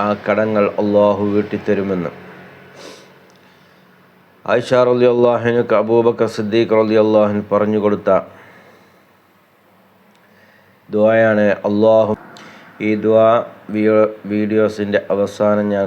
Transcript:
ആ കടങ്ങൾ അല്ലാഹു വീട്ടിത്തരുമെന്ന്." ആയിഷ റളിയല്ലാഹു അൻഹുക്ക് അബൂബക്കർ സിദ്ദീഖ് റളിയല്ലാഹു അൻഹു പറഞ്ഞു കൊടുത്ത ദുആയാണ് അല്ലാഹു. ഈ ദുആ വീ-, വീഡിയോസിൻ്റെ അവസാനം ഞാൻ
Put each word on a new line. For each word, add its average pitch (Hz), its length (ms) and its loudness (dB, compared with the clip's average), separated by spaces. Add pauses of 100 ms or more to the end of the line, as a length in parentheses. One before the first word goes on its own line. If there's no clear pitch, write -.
ആ - 20 0 (180)
കടങ്ങൾ 107 400 0 (180)
അല്ലാഹു 104 420 2 (100)
വീട്ടിത്തരുമെന്ന്." 98 760 -4 (2250)
ആയിഷ 110 260 -2 (180)
റളിയല്ലാഹു 120 600 2
അൻഹുക്ക് 117 320 0
അബൂബക്കർ 113 540 0
സിദ്ദീഖ് 110 440 0
റളിയല്ലാഹു 107 520 2
അൻഹു 104 200 -4
പറഞ്ഞു 104 320 0
കൊടുത്ത 104 260 0 (2750)
ദുആയാണ് 107 580 2 (220)
അല്ലാഹു. 107 440 2 (760)
ഈ 107 40 -2 (140)
ദുആ 110 240 4 (460)
വീ-, 107 380 2 (200)
വീഡിയോസിൻ്റെ 104 680 -2 (160)
അവസാനം 104 600 -2
ഞാൻ 98 120 -2